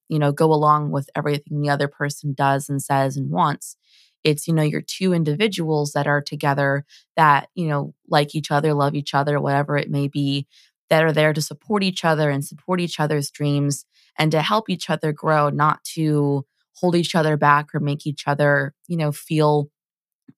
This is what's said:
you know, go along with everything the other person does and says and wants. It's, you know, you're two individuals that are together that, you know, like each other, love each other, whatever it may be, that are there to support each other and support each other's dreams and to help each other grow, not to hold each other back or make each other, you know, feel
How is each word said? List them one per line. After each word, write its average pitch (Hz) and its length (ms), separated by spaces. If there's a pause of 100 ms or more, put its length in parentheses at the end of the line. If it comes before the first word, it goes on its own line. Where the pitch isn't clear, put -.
you 156 100
know, 143 140
go 160 200
along 151 380
with 143 240
everything 147 460
the 147 100
other 143 160
person 143 480
does 139 340
and 139 140
says 135 340
and 139 140
wants. 160 460 (480)
It's, 151 240
you 165 60
know, 160 100
you're 151 160
two 185 320
individuals 156 800
that 143 160
are 143 120
together 143 640 (320)
that, 147 380
you 170 140
know, 147 260 (140)
like 147 260
each 151 160
other, 151 240
love 147 220
each 143 180
other, 139 260
whatever 143 360
it 139 120
may 143 200
be, 139 400 (420)
that 160 140
are 160 80
there 156 200
to 151 80
support 196 440
each 185 200
other 156 240
and 139 160
support - 360
each 165 180
other's 151 320
dreams 143 540 (340)
and 156 140
to 156 100
help 214 260
each 180 220
other 156 220
grow, 151 380
not 147 340
to 147 600 (300)
hold 175 220
each 170 180
other 156 220
back 147 360
or 156 60
make 143 260
each 147 220
other, 143 480 (140)
you 175 80
know, 151 160
feel 151 580 (680)